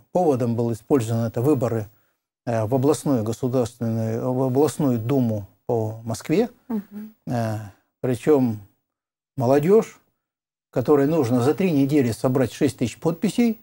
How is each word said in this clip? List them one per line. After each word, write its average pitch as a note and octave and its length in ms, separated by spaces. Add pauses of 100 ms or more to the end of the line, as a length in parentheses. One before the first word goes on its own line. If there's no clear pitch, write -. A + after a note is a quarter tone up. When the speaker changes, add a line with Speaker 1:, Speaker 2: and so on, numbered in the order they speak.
(120)
Speaker 1:
поводом C3 420
был A#2 180
использован A#2 520
это A#2 160
выборы, A#2 460 (600)
э, A2+ 200
в A#2 80
областную C3+ 500
государственную, A#2 1080
в B2+ 100
областную C3+ 560
думу A2+ 500 (180)
по A2+ 380
Москве. D#3+ 460 (180)
Speaker 2:
Мгм. G#3+ 460 (120)
Speaker 1:
Э, A2+ 300 (440)
причем B2 600 (800)
молодежь, D3 600 (720)
которой C#3+ 360
нужно B2+ 340
за C3+ 140
три F#3+ 160
недели C#3 400
собрать C3 420
шесть - 240
тысяч - 220
подписей G#3+ 640